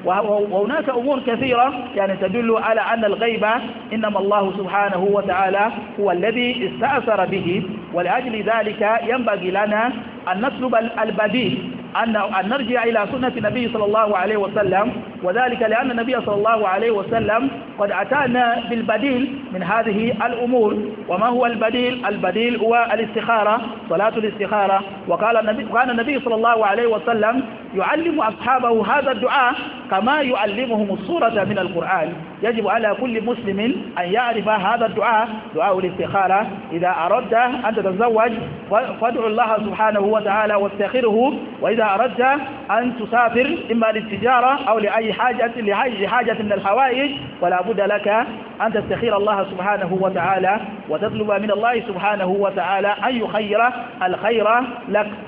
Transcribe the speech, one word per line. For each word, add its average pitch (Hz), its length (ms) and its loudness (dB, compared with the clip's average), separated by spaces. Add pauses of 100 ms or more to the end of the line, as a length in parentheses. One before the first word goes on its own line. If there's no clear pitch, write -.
وه-، 208 460 2
وهناك 220 380 0
أمور 254 380 0
كثيرة، 247 460 2 (240)
يعني، 196 200 0
تدل 226 400 0
على 220 240 2
أن 220 240 0
الغيب 214 400 0 (480)
إنما 208 260 -2
الله 196 400 2
سبحانه 196 520 0
وتعالى 196 600 2 (300)
هو 202 100 2
الذي 226 640 0
استأثر 233 500 0
به، 185 380 -2 (300)
ولأجل 214 500 -2
ذلك 220 640 0
ينبغي 214 440 0
لنا 208 420 0 (400)
أن 190 80 -2
نطلب 254 340 -2
ال-، 226 280 0
البديل، 214 680 -2 (320)
أن، 226 140 0
أن 208 320 -2
نرجع 247 360 0
إلى 226 280 2
سنة 254 240 -2
النبي 226 320 -2
صلى 214 160 -2
الله 208 320 2
عليه 208 200 0
وسلم، 202 560 0 (300)
وذلك 240 400 0
لأن 226 280 2
النبي 233 360 -2
صلى 208 80 0
الله 214 340 2
عليه 202 220 2
وسلم 226 600 0 (280)
قد 202 140 0
أتانا 240 760 0
بالبديل 233 520 0 (300)
من 185 100 -6
هذه 220 500 0 (140)
الأمور. 240 440 2 (380)
وما 190 180 0
هو 247 200 2
البديل؟ 247 600 0
البديل 208 500 0
هو 226 360 2
الاستخارة، 220 680 2 (280)
صلاة 185 200 2
الاستخارة. 208 720 0 (280)
وقال 220 280 2
النبي، 220 280 0
كان 233 260 2
النبي 240 300 0
صلى 233 140 -2
الله 226 320 4
عليه 214 200 2
وسلم 226 560 0 (320)
يعلم 294 460 0
أصحابه 226 680 0
هذا 269 260 2
الدعاء 247 420 2 (360)
كما 226 320 2
يعلمهم 214 720 0
السورة 226 500 0
من 202 140 -2
القرآن. 170 500 -2 (340)
يجب 220 260 0
على 214 320 2
كل 247 140 -2 (100)
مسلم 202 340 -2 (400)
أن 180 140 -2
يعرف 226 360 0
هذا 214 380 2
الدعاء، 220 420 2 (260)
دعاء 185 240 2
الاستخارة. 185 680 0 (260)
إذا 175 180 0 (160)
أردت 208 280 2
أن 240 420 2
تتزوج 220 560 2 (380)
ف-، 190 40 2 (260)
فادع 233 260 0
الله 220 300 2
سبحانه 214 440 0
وتعالى 208 540 2
واستخره. 208 800 2 (280)
وإذا 220 240 2
أردت 214 360 2 (500)
أن 233 300 2
تسافر 233 460 2 (260)
إما 226 140 2
للتجارة 233 720 2 (100)
أو 196 100 4
لأي 208 340 0
حاجة، 233 480 0
لأي 208 480 0
حاجة 226 340 2
من 208 100 -2
الحوائج، 254 580 2 (300)
فلا 180 220 2
بد 196 180 -2
لك 208 280 2 (540)
أن 220 100 2
تستخير 208 440 0
الله 202 280 2
سبحانه 190 560 -2
وتعالى 185 600 2 (280)
وتطلب 208 420 -2
من 208 200 0
الله 226 300 2
سبحانه 196 480 -2
وتعالى 190 600 0 (200)
أن 262 80 0
يخير 208 440 0 (460)
الخير 208 400 0 (420)
لك. 208 180 2 (220)